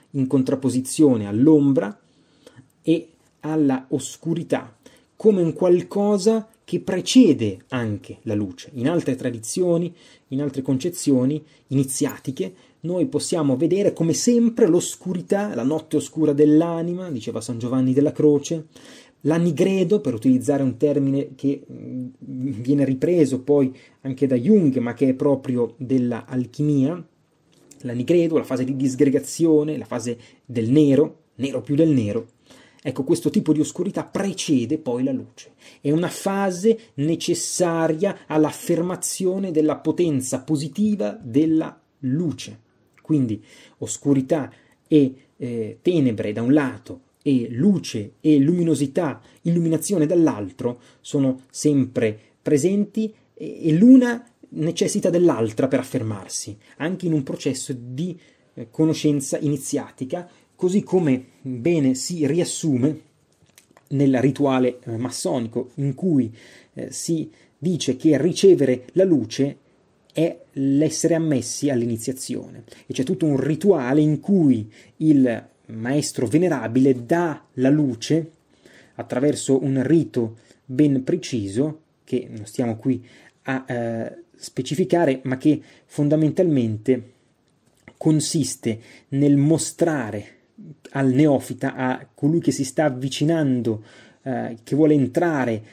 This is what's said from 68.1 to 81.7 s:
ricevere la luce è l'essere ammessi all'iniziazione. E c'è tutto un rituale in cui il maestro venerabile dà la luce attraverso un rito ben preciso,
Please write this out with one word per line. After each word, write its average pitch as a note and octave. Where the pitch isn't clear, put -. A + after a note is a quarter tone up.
ricevere C#3
la F3+
luce C#3
è -
l'essere C#3+
ammessi D3
all'iniziazione. A#2
E -
c'è C3+
tutto E3+
un C#3+
rituale D3+
in D3+
cui C#3
il C3
maestro B2+
venerabile C3
dà E3
la C3
luce D3
attraverso C3+
un C3+
rito B2+
ben C3+
preciso, C3